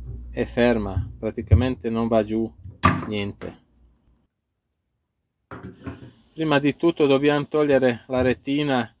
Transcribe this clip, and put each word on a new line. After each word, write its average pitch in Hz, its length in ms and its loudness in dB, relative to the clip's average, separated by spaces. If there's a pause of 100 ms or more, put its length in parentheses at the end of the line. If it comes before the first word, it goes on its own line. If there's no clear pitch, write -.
(300)
è 123 140 -6
ferma, 110 760 0
praticamente 117 720 0
non 113 200 -2
va 113 160 2
giù 110 280 -4 (540)
niente. 101 540 -8 (2750)
Prima 151 260 0
di 143 140 2
tutto 170 320 2
dobbiamo 143 420 2
togliere 131 600 2
la 127 140 -2
retina 131 800 0